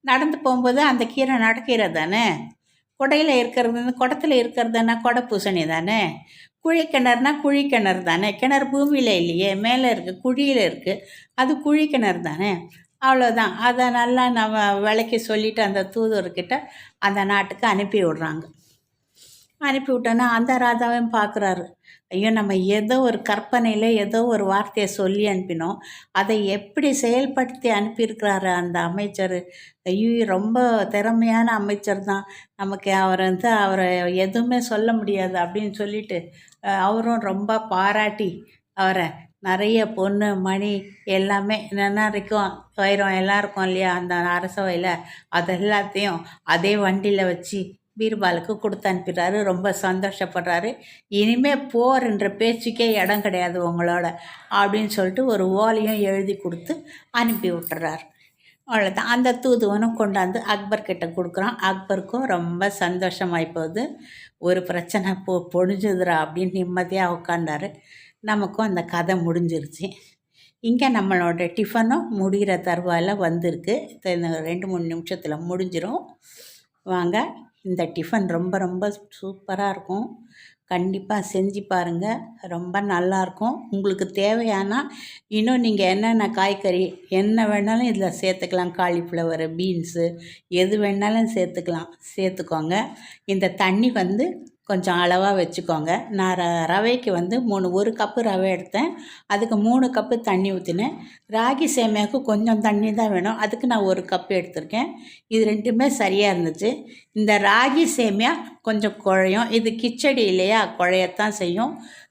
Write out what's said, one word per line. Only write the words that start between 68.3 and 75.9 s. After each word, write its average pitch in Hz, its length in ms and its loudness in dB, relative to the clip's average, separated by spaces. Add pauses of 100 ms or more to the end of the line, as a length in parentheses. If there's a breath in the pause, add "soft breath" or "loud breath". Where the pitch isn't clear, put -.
அந்த 180 160 -2
கதை 170 320 -2
முடிஞ்சிருச்சு. 165 760 -2 (680 loud breath)
இங்க 247 300 2
நம்மளோட 185 500 2 (120)
டிஃபனும் 226 580 0
முடிகிற 196 500 0
தருவாயில 175 560 0
வந்திருக்கு. 175 720 -2
இது - 240 -6
இன்னும் 175 200 -2
ரெண்டு, 165 340 -4
மூணு 180 180 -4
நிமிஷத்துல 165 540 -6 (100)
முடிஞ்சிரும். 180 540 -4 (800 loud breath)